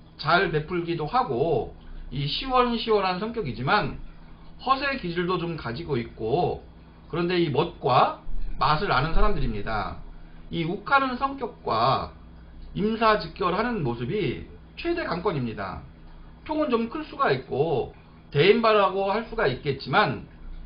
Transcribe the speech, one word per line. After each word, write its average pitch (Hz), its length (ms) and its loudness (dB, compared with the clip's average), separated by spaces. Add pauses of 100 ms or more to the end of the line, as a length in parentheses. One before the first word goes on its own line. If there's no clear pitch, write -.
(180)
잘 170 320 2
베풀기도 156 560 -2
하고 247 680 0 (360)
이 139 160 -4
시원시원한 226 920 2
성격이지만 196 800 -2 (680)
허세 269 340 0
기질도 175 400 -2
좀 170 180 -4
가지고 127 420 -4
있고, 113 640 -2 (460)
그런데 175 300 0
이 160 100 4
멋과 170 720 2 (360)
맛을 143 340 2
아는 131 200 2
사람들입니다. 107 840 2 (540)
이 170 140 -2
욱하는 247 520 2
성격과 139 960 -2 (640)
임사직결하는 214 1080 0
모습이 123 640 -4 (300)
최대 339 280 -2
강권입니다. 110 760 -4 (640)
통은 302 260 -2
좀 233 180 2
클 302 160 -8
수가 269 280 0
있고 131 640 0 (360)
대인발하고 196 840 6
할 226 160 -2
수가 220 180 0
있겠지만 135 800 0 (400)